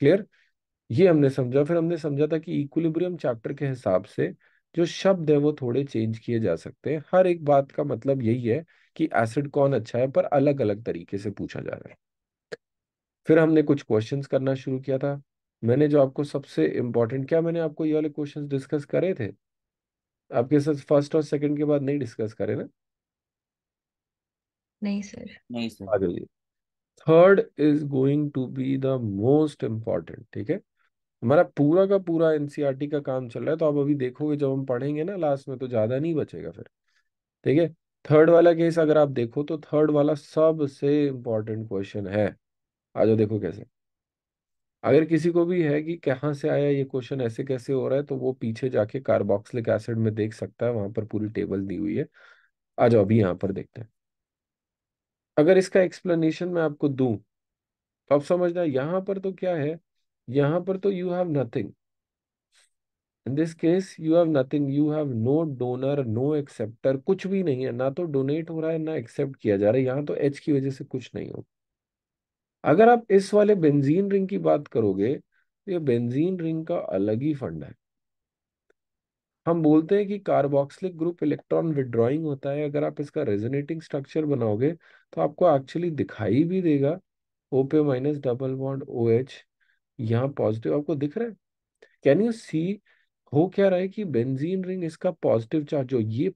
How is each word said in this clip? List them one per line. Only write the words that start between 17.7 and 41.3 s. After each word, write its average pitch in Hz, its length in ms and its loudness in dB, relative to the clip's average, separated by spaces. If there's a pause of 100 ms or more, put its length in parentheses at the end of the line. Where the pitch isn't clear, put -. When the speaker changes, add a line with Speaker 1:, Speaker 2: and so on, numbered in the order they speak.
Speaker 1:
ये 156 80 0
वाले 156 160 0
क्वेश्चंस 147 400 -8
डिस्कस 139 360 -4
करे 165 280 0
थे? 113 140 -4 (1040)
आपके 135 280 2
साथ 143 160 0
फर्स्ट 143 400 0
और 160 60 4
सेकंड 147 360 -2
के 147 60 -2
बाद 147 180 2
नहीं 139 180 -2
डिस्कस 113 340 -6
करे 104 220 -4
ना? 160 120 -6 (2250)
Speaker 2:
नहीं 202 200 -4
सर। - 360 -16 (140)
Speaker 3:
नहीं 117 180 -6
सर। 98 240 -6
Speaker 1:
आ 101 40 2
जाइए। 92 280 -2 (840)
Third 180 320 8 (200)
is 147 320 4
going 139 400 2
to 131 100 -4 (100)
be 131 140 -6 (140)
the 135 160 0 (260)
most 147 420 2
important, 110 600 -6 (100)
ठीक 104 160 -6
है? 160 60 -2 (680)
हमारा 143 200 4 (140)
पूरा 160 280 4
का 196 120 2
पूरा 165 360 0
एनसीईआरटी 143 540 -4
का 147 120 -4
काम 131 300 -6
चल 120 140 -10
रहा 131 80 -2
है, 165 60 -2
तो 165 80 0
आप 147 120 2
अभी 143 180 2
देखोगे 139 400 -4
जब 139 160 0
हम 135 140 -4
पढ़ेंगे 135 380 -4
ना 196 120 -6
लास्ट 147 320 -2
में, 135 100 -10
तो 131 100 -8
ज्यादा 120 320 0
नहीं 165 160 -2
बचेगा 85 360 -6
फिर, - 180 -20 (760)
ठीक 131 140 4
है? 165 100 2 (360)
थर्ड 156 240 8
वाला 170 240 8
केस 170 260 2
अगर 151 180 4
आप 147 120 4
देखो 127 340 -4
तो 156 140 -6
थर्ड 151 340 0
वाला 147 240 2
सबसे 147 920 0
इंपॉर्टेंट 113 600 -4